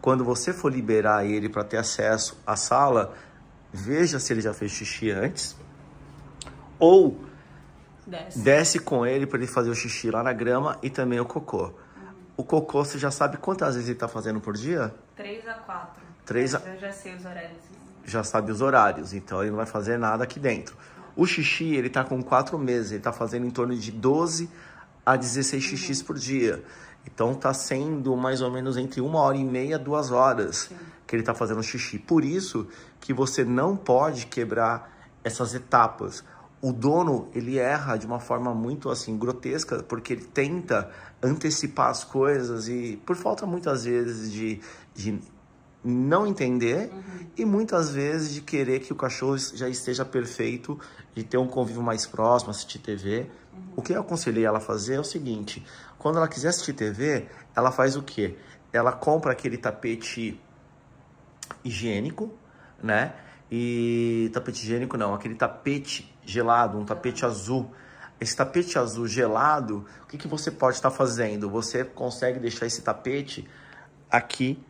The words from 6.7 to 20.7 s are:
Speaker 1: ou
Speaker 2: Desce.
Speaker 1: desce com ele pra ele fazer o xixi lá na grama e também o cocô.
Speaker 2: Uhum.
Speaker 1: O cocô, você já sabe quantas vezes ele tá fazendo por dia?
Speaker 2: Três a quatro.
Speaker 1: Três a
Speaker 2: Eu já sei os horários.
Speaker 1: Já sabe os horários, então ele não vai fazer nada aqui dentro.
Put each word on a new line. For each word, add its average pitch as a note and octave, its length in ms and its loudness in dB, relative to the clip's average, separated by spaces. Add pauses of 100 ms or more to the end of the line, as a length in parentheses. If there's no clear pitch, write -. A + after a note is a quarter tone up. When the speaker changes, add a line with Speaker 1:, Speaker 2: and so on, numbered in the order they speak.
Speaker 1:
ou E3+ 400 10 (880)
Speaker 2:
Desce. E3 340 -10
Speaker 1:
desce D3+ 380 6
com B2 280 0
ele C3+ 200 2
pra C3+ 120 -2
ele B2 80 0
fazer A#2+ 240 2
o A#2 40 0
xixi A2+ 360 -2
lá A2 120 0
na B2+ 120 2
grama B2 480 0
e C3+ 80 -2
também B2+ 280 0
o A#2+ 60 0
cocô. B2 400 -4
Speaker 2:
Uhum. F2 80 -8 (640)
Speaker 1:
O B2+ 80 -4
cocô, D3+ 400 2
você C#3+ 140 -6
já C#3 120 0
sabe D3 280 0
quantas F3 360 0
vezes A#2+ 140 -4
ele A#2+ 100 -4
tá A#2 80 -2
fazendo A2 320 -4
por G#2 160 -6
dia? B2+ 400 -2 (220)
Speaker 2:
Três G#3+ 320 -12
a A3+ 60 -8
quatro. - 480 -14 (240)
Speaker 1:
Três B2+ 280 0
a - 40 -2
Speaker 2:
Eu F#3 200 -10
já G3 140 -10
sei F#3 240 -14
os F3+ 80 -14
horários. E3+ 400 -14 (400)
Speaker 1:
Já A2+ 180 -2
sabe G#2+ 300 0
os G#2 80 -4
horários, G#2 520 4
então G2 300 -4
ele G#2+ 80 0
não G#2 60 -4
vai A2 100 -2
fazer A2 320 -2
nada A2+ 240 0
aqui B2 160 -6
dentro. C3 380 -4 (400)